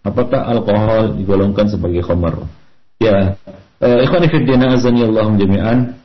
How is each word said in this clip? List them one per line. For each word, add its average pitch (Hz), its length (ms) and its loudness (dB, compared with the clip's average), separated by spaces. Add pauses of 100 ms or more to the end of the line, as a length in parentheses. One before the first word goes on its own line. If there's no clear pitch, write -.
Apakah 127 480 -4
alkohol 107 720 0
digolongkan 98 480 0
sebagai 87 320 -4
khamar? 85 480 -4 (480)
Ya, 98 400 0 (480)
eh, 127 240 4
ikhwan 170 160 2
fillah, 131 480 2
azani 120 320 2
Allah 110 320 0
jami'an. 98 420 2 (260)